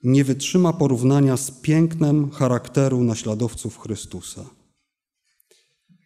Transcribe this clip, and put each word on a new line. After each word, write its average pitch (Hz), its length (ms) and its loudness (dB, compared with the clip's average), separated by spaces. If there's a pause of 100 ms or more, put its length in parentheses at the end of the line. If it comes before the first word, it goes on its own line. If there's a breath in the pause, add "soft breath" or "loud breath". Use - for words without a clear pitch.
nie 135 200 4
wytrzyma 156 500 0
porównania 139 640 2
z 127 140 -8
pięknem 151 800 0
charakteru 127 720 0
naśladowców 110 760 -4
Chrystusa. - 640 -12 (1600)